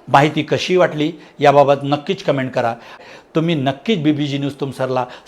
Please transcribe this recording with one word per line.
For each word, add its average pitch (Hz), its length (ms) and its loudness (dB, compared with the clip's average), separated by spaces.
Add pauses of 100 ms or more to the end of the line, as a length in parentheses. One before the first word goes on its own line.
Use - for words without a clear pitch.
माहिती 147 340 2
कशी 180 340 -2
वाटली, 156 360 0 (260)
याबाबत 143 440 6
नक्कीच 147 400 -4
कमेंट 131 300 -2
करा. 117 220 -2 (600)
तुम्ही 165 200 0
नक्कीच 170 440 -2
बीबीजी 143 400 0
न्यूज 139 220 -4
तुमसरला 127 440 -4 (240)